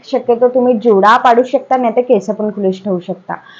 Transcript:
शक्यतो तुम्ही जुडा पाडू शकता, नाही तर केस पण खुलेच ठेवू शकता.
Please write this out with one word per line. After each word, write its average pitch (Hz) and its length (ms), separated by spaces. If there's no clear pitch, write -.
शक्यतो 240 440
तुम्ही 247 260
जुडा 214 420
पाडू 240 260
शकता, 254 340
नाही 240 200
तर 247 40
केस 240 260
पण 214 240
खुलेच 190 340
ठेवू 190 140
शकता. 175 360